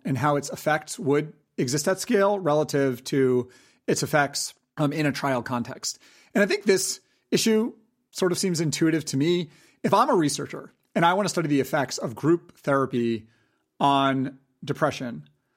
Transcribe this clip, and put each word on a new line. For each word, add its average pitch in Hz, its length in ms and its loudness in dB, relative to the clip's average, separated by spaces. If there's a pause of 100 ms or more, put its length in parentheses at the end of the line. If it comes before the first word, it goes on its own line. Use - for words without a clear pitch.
and 135 140 -2
how 147 180 2
its 139 140 -4
effects - 500 -4
would 151 320 0 (260)
exist 147 300 -2
at 190 140 -2
scale 202 360 2
relative 147 680 0
to 127 440 2 (380)
its 175 160 0
effects, 143 500 0 (240)
um, 147 140 0
in 151 140 -2
a 135 80 0
trial 131 280 -2
context. 120 580 -8 (360)
And 196 80 4
I 202 40 2
think 403 160 -2
this - 360 0 (320)
issue 220 400 2 (400)
sort 180 220 0
of 151 40 -4
seems 180 220 -2
intuitive 160 460 0
to 139 120 -4
me. 175 320 0 (340)
If - 100 0
I'm 240 160 4
a 262 60 4
researcher 147 580 -2 (220)
and 170 100 4
I 175 80 6
wanna 190 160 0
study 160 180 -2
the 143 140 2
effects 135 360 -2
of 131 160 -6
group 170 440 0
therapy 127 680 0 (540)
on 139 580 2 (260)
depression, 143 640 -4 (300)